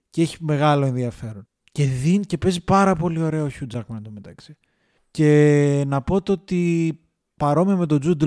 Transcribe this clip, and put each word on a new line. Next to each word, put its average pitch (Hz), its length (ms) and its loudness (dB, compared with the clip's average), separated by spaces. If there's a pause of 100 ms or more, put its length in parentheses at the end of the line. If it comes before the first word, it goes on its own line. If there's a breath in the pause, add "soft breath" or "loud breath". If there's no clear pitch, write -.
(100)
και 165 120 -2
έχει - 180 -2
μεγάλο 147 460 2
ενδιαφέρον. 120 600 -6 (260)
Και 147 120 0
δίν-, 147 420 0
και 165 120 -6
παίζει 180 260 -2
πάρα 190 300 4
πολύ 165 280 -2
ωραίο 156 220 -2
ο 143 40 -4 (120)
Hugh 123 160 -10
Jackman, 113 200 -10
εν 107 60 -12
τω 107 80 -16
μεταξύ. 104 460 -20 (540)
Και 147 760 4
να 139 160 -4
πω 185 200 -2
το 196 100 -4
ότι 170 680 -2 (380)
παρόμοια 160 400 0
με 175 100 0
τον 147 180 2
Jude 160 220 0